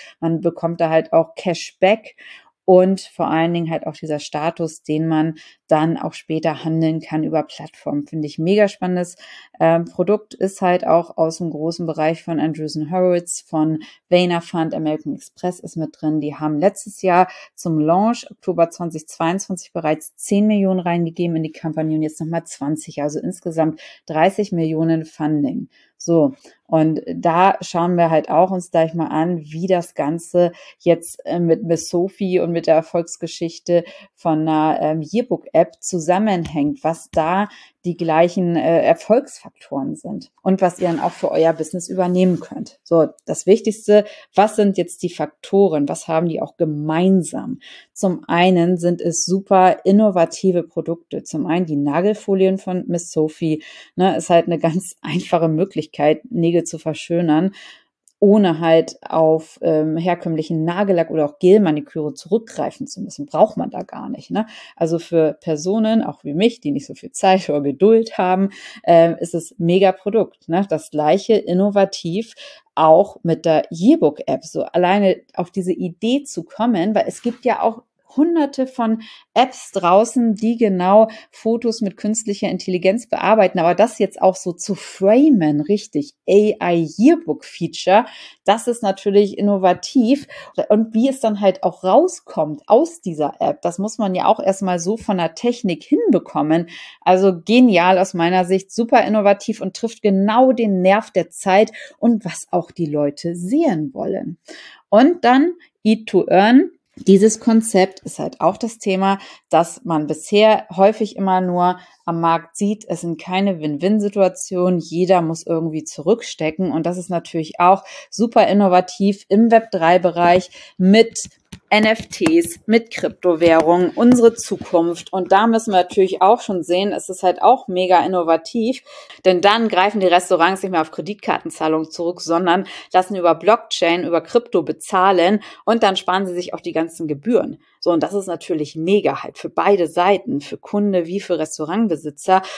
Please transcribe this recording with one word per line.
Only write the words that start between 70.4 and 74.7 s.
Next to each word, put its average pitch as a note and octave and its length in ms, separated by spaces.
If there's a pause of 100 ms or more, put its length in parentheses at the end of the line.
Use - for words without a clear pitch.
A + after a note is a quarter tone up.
ne? F3 220
Das D#3 200
gleiche D#3 440
innovativ G3 1000 (420)
auch D#3+ 480
mit D#3+ 200
der D#3 260
Yearbook-App. E3 720
So - 180
alleine F#3 600 (120)